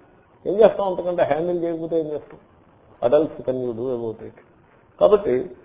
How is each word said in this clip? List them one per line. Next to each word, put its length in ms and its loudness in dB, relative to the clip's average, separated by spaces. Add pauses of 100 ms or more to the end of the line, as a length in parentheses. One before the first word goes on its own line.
(480)
ఏం 60 -2
చేస్తాం 340 4
అంతకంటే? 360 -2
హ్యాండిల్ 400 0
చేయకపోతే 360 -2
ఏం 60 -2
చేస్తాం? 340 -10 (680)
Adults 400 2
can 160 -4
you 140 -4
do 160 -4
about 260 -6
it? 120 -14 (680)
కాబట్టి 500 4 (120)